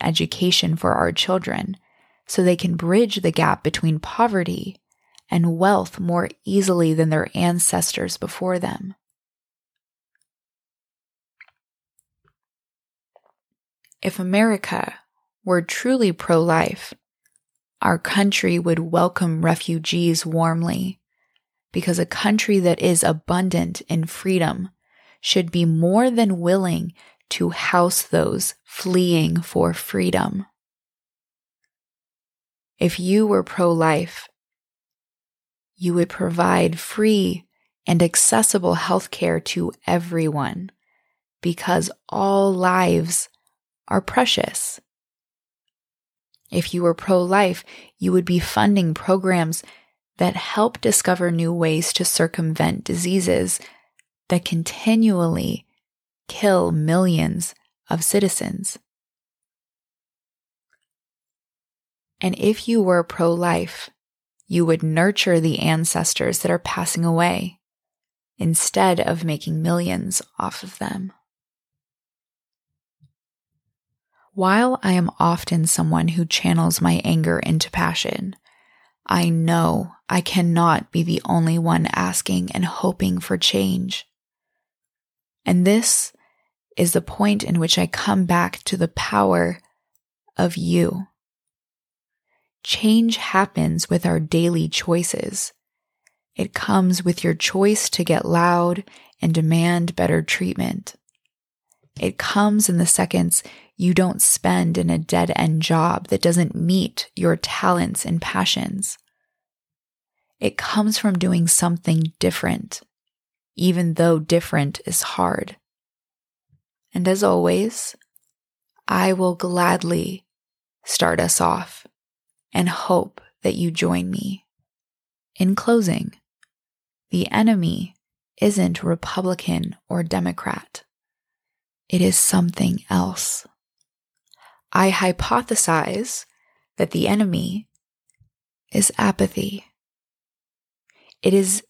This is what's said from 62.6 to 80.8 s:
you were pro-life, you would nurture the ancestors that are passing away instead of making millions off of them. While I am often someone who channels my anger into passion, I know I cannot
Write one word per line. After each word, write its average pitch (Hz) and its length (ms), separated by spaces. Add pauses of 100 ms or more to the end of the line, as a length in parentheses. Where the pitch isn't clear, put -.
you 233 140
were 180 220
pro-life, 170 840 (580)
you 170 180
would 165 180
nurture 170 560
the 160 200
ancestors 165 800
that 170 120
are 175 80
passing 170 440
away 170 560 (800)
instead 180 640
of 165 240
making 156 360
millions 175 600 (180)
off - 240
of 185 160
them. 190 320 (3250)
While 208 500
I 190 80
am 180 260
often 170 480
someone 165 440
who 170 140
channels 165 560
my - 240
anger 160 360
into - 320
passion, 170 640 (680)
I 175 240
know 165 640 (160)
I 175 120
cannot 170 680